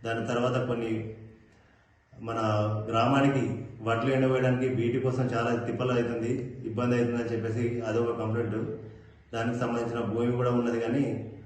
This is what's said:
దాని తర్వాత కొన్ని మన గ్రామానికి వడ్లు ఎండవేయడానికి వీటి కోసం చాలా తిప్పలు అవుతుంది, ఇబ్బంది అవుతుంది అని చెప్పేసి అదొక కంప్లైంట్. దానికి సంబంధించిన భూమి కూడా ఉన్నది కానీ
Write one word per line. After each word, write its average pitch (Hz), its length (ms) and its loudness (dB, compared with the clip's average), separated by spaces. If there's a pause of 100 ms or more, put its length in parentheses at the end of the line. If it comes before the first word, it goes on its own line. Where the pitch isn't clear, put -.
దాని 117 220 -2
తర్వాత 123 400 0
కొన్ని 113 480 -4 (1040)
మన 113 160 -6 (520)
గ్రామానికి 131 800 2 (160)
వడ్లు 113 300 2
ఎండవేయడానికి 131 560 4
వీటి 120 320 2
కోసం 127 240 2
చాలా 117 320 0
తిప్పలు 127 360 0
అవుతుంది, 120 640 0 (100)
ఇబ్బంది 120 300 0
అవుతుంది 120 260 2
అని 113 100 -2
చెప్పేసి 117 480 -2
అదొక 113 380 0
కంప్లైంట్. 110 380 -2 (760)
దానికి 117 240 -2
సంబంధించిన 120 420 -2
భూమి 117 320 0
కూడా 123 180 2
ఉన్నది 120 300 2
కానీ 117 520 -2 (140)